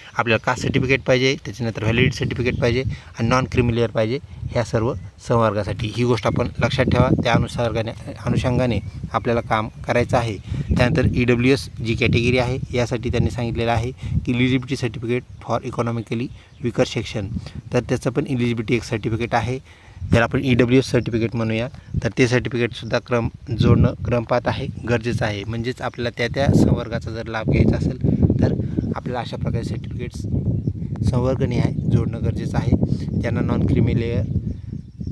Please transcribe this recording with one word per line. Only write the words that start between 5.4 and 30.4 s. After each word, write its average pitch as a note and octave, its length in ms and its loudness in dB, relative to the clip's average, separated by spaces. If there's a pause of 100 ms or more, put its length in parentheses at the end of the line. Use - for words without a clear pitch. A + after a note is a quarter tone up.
ही A#2+ 60 2
गोष्ट A#2+ 240 2
आपण A#2+ 200 0 (120)
लक्षात B2+ 260 2
ठेवा, B2+ 240 4 (140)
त्या A#2+ 100 2
अनुसर्गाने, A#2 580 0 (340)
अनुषंगाने B2 540 2 (340)
आपल्याला A#2 280 0
काम A2 260 0 (200)
करायचं A#2+ 300 2
आहे. A#2 200 -2 (400)
त्यानंतर B2 380 4
ईडब्ल्यूएस B2 540 2 (160)
जी A2+ 100 0
कॅटेगरी A#2+ 420 2
आहे B2+ 200 0 (200)
यासाठी A#2+ 320 -2
त्यांनी A#2 200 2
सांगितलेलं A#2 420 -2
आहे A#2 200 0
की - 420 -2
eligibility B2+ 520 0
certificate A#2 420 -4 (160)
for A#2+ 160 -2 (120)
economically A#2 560 -4 (380)
weaker - 300 0
section, G#2 320 -6 (460)
तर B2 60 2
त्याचं B2+ 300 -2
पण B2+ 140 0
eligibility A#2+ 500 -2
एक A2+ 100 0
सर्टिफिकेट A2+ 520 -2
आहे, A#2+ 240 -2 (500)
ज्याला A#2 140 6
आपण C3+ 220 0
ईडब्ल्यूएस B2+ 400 6
सर्टिफिकेट A#2 500 0
म्हणूया. A2+ 320 0 (360)
तर A#2+ 140 0
ते B2+ 100 6
सर्टिफिकेटसुद्धा A#2+ 720 0
क्रम A#2 280 -2 (320)
जोडणं A#2 340 6 (120)
क्रमपात A#2+ 400 0
आहे, B2 220 -2 (220)
गरजेचं A#2 360 0
आहे. G#2 180 -4
म्हणजेच A#2 380 -6
आपल्याला A#2+ 360 -4
त्या A#2+ 180 0
त्या C#3 200 2
संवर्गाचा A#2 560 2
जर A2 160 -8
लाभ A2 220 -4
घ्यायचा - 280 4
असेल - 200 -2 (440)
तर - 120 2 (420)
आपल्याला B2 240 -6
अशा A2+ 180 -8
प्रकारे A#2 260 -4
सर्टिफिकेट्स - 580 -8 (880)